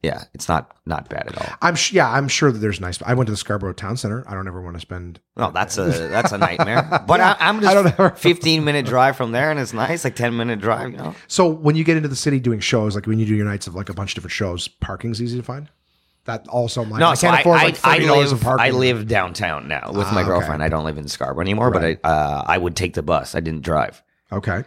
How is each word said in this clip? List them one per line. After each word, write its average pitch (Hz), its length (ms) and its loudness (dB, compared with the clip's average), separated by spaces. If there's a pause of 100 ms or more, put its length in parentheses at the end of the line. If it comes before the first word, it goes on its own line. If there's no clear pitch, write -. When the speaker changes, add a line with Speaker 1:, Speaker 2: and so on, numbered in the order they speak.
Speaker 1:
Yeah, - 220 -6 (100)
it's - 160 -12
not, 76 260 -2 (100)
not 78 240 -6
bad - 180 -8
at - 100 -12
all. - 240 -8
Speaker 2:
I'm 170 140 2
sh-, - 180 -2
yeah, 156 180 4
I'm 139 180 0
sure 143 220 4
that 110 80 -4
there's 104 220 -2
nice. 87 220 -8
I 123 100 0
went 127 140 2
to 107 40 -2
the 104 60 -2
Scarborough 101 360 -4
Town 107 240 -8
Center. 110 300 -6
I 101 60 -10
don't 95 140 -8
ever 92 140 -10
wanna 87 180 -12
spend 87 400 -14 (180)
Speaker 1:
No, - 140 -2
that's 92 260 -4
a, 98 60 -2 (240)
that's 110 240 0
a 104 60 -4
Speaker 2:
<laughs> 95 120 0
Speaker 1:
nightmare. 151 580 0
But 175 120 4
Speaker 2:
Yeah, 185 200 6
Speaker 1:
I, 165 100 2
I'm 214 160 0
Speaker 2:
I 190 80 6
don't 202 120 6
Speaker 1:
just 170 140 2
Speaker 2:
ever 190 160 4
Speaker 1:
fifteen 165 480 2
minute 147 220 2
drive 131 300 4
from 117 180 -4
there, 143 180 0
and 147 80 -2
it's 113 140 -6
nice, 123 320 -2
like, 123 100 -2
ten 120 200 -2
minute 117 240 -2
drive, 110 320 -2
you - 60 -14
know? - 180 -10 (120)
Speaker 2:
So 185 200 4
when 156 280 2
you 160 80 2
get 160 140 4
into 151 120 -2
the 135 60 -6
city 143 240 0
doing 117 220 0
shows, 107 340 0
like, 101 120 -6
when 110 120 0
you 110 60 2
do 107 100 2
your 104 100 2
nights 101 220 -6
of, 87 80 -12
like, 101 140 -8
a 98 40 -10
bunch 98 180 -6
of - 40 -6
different 90 160 -10
shows, 90 380 -4
parking's 107 520 -8
easy 120 160 -4
to 120 60 -8
find? 139 260 -12 (560)
That 113 220 -10
also, 120 360 -2
I'm 107 60 -6
like, 107 120 -6
Speaker 1:
No, 165 80 8
Speaker 2:
I 143 60 4
Speaker 1:
so - 120 2
Speaker 2:
can't 123 100 6
Speaker 1:
I, 143 40 4
Speaker 2:
afford, 165 180 6
Speaker 1:
I, 160 40 6
Speaker 2:
like, - 220 0
Speaker 1:
I 135 100 8
Speaker 2:
thirty 156 100 4
dollars 143 260 6
Speaker 1:
live, 127 100 0
Speaker 2:
in - 40 0
parking. 123 200 2
Speaker 1:
I 135 40 4
live 127 380 2
downtown 90 600 -2
now 76 260 -4
with 98 140 0
Speaker 2:
Ah, 101 60 -2
Speaker 1:
my 95 80 2
Speaker 2:
okay. 85 80 0
Speaker 1:
girlfriend. 78 340 0
I 80 60 2
don't 78 160 -2
live 76 120 -6
in 73 120 -10
Scarborough 69 320 -6
anymore, 107 300 2
Speaker 2:
Right. 82 300 0
Speaker 1:
but 80 80 0
I, 80 40 4
uh, 73 340 0
I 87 100 2
would 87 200 -2
take 87 160 -4
the - 100 -4
bus. 73 320 -2
I 82 60 -2
didn't 80 220 -6
drive. 73 380 -2 (300)
Speaker 2:
Okay. 101 360 -4